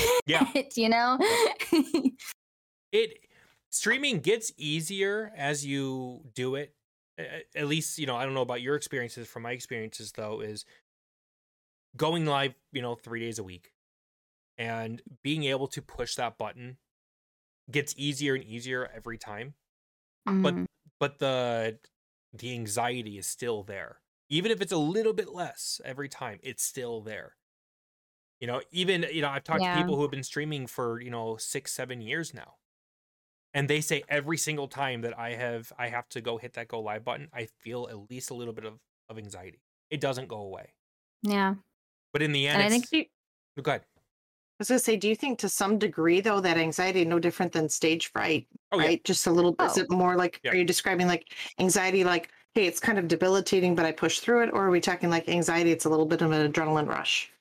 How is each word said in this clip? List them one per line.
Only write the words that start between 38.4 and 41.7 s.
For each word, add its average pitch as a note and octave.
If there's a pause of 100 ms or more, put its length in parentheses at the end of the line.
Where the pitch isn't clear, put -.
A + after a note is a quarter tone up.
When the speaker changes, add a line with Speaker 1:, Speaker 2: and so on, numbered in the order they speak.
Speaker 2:
bit A2
of, A2 (280)
of A2
anxiety. G2 (280)
It D3+
doesn't B2+
go G#2+
away. G2 (500)
Speaker 1:
Yeah. G3+ (580)